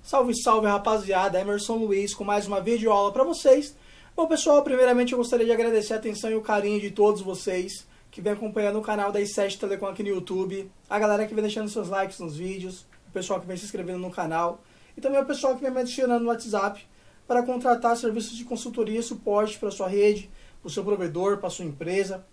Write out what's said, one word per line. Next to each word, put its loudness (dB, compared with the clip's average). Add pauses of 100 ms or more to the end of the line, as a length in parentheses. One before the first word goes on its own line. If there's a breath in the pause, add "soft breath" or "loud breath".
Salve, 2
salve, 4
rapaziada. 2
Emerson -2
Luiz 0
com -10
mais 0
uma -2
videoaula 2
pra 2
vocês. 4 (400 loud breath)
Bom, 2
pessoal, 4
primeiramente 4
eu 0
gostaria 2
de 2
agradecer 2
a -2
atenção -4
e 0
o 0
carinho 0
de -6
todos 4
vocês -6 (240 soft breath)
que -16
vem 0
acompanhando -2
o -2
canal -2
da 0
I 0
sete -2
Telecom -4
aqui -8
no -4
YouTube, -4 (200)
a 0
galera 2
que -10
vem 0
deixando -4
seus -6
likes -4
nos -10
vídeos, -10 (200)
o -20
pessoal -4
que -12
vem -8
se -10
inscrevendo -6
no -6
canal -2 (340 soft breath)
e -14
também 2
o -2
pessoal 0
que -10
vem -2
me -2
adicionando 0
no 0
WhatsApp -2 (440 soft breath)
para 2
contratar 2
serviços -4
de -12
consultoria -4
e -4
suporte -2
pra -4
sua -4
rede, 4 (300 soft breath)
pro -12
seu -4
provedor, 0
pra -6
sua -10
empresa -4